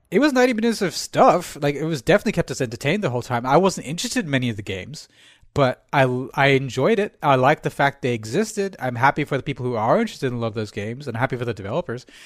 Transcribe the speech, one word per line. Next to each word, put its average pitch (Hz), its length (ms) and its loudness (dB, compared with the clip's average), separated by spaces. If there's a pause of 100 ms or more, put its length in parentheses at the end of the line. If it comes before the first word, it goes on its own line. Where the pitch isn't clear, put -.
it 180 100 2
was 285 140 4
ninety 254 200 4
minutes 220 280 -2
of 180 140 -2
stuff. 175 640 2
Like, 143 140 0
it 143 100 -4
was 160 160 -2
definitely 202 300 2
kept - 180 -2
us 135 100 -6
entertained 139 440 -2
the 139 80 -2
whole 120 100 -2
time. 120 240 -4
I 139 120 4
wasn't 180 300 2
interested 185 380 -4
in 143 60 -4
many 127 180 0
of 110 60 -4
the 104 80 -10
games, 95 440 -10 (460)
but 131 400 0
I, 139 100 4 (300)
I 139 140 2
enjoyed 135 520 2
it. 208 240 -4
I 143 120 4
liked 139 280 2
the 151 60 -2
fact 139 320 -2
they 123 120 -2
existed. 190 680 -4
I'm 127 160 -4
happy 143 280 2
for 139 140 -4
the 123 60 -4
people 131 220 -8
who 120 100 -4
are 127 260 2
interested 143 300 -4
and 120 100 -6
love 113 120 -4
those 107 180 -6
games, 117 360 -8
and 117 80 -8
happy 127 220 -2
for 120 80 -6
the 117 80 -4
developers. 120 520 -8 (200)